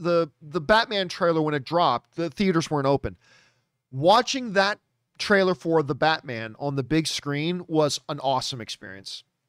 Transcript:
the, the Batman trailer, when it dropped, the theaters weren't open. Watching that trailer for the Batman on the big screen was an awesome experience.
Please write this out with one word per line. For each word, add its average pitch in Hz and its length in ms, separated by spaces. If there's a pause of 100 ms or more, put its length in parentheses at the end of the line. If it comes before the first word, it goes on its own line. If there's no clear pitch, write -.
the, 170 320 (100)
the 156 180
Batman 214 480
trailer, 170 320
when 151 140
it 135 100
dropped, 151 520
the 165 140
theaters 170 380
weren't 139 200
open. 135 280 (760)
Watching 220 640
that 196 260 (360)
trailer 190 380
for 165 260
the 147 140
Batman 120 640
on 143 160
the 135 80
big 151 240
screen 160 640
was 156 400
an 147 100
awesome 131 420
experience. 98 640 (260)